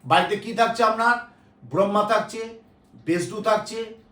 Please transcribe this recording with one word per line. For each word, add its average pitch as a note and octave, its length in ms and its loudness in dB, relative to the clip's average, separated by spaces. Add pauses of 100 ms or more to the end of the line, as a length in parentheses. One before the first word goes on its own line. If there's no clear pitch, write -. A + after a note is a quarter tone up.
বাড়িতে F3+ 320 2
কি A3+ 180 -10
থাকছে A3+ 300 0
আপনার? A3+ 320 2 (480)
ব্রহ্মা G3+ 400 2
থাকছে, A3 380 0 (640)
বিষ্ণু F3 360 -2
থাকছে G#3+ 380 0 (320)